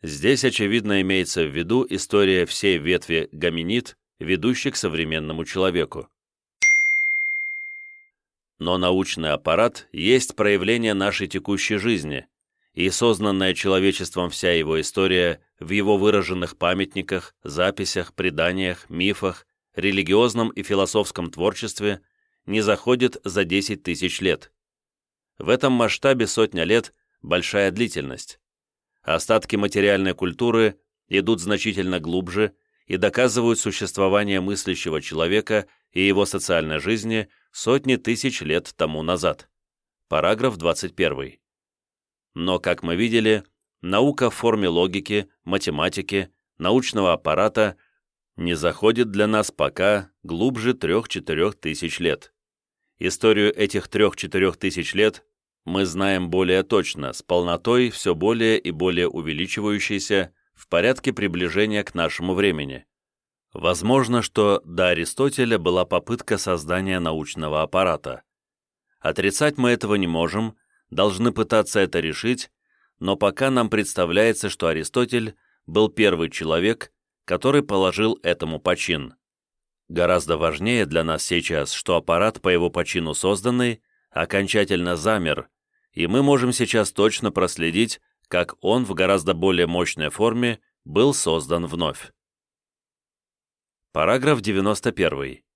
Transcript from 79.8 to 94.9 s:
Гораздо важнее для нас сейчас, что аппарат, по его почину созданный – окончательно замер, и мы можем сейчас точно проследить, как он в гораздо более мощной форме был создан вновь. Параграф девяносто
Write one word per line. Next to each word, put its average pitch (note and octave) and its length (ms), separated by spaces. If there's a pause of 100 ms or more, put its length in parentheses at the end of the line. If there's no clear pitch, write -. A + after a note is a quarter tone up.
Гораздо E2+ 500
важнее E2+ 480
для D#2+ 180
нас D#2+ 200
сейчас, E2 480
что - 240
аппарат, E2+ 440
по - 80
его F2 220
почину E2+ 420
созданный – A2+ 720 (280)
окончательно G2 840
замер, E2 540 (420)
и E2 140
мы A#2 160
можем C3 300
сейчас A2+ 400
точно G#2+ 400
проследить, F2+ 680 (280)
как F2 320
он A#2 240
в G2 100
гораздо F#2 400
более F2 320
мощной E2 440
форме A#2 500 (240)
был A2+ 280
создан E2 540
вновь. D#2+ 460 (1800)
Параграф B2 480
девяносто G2+ 520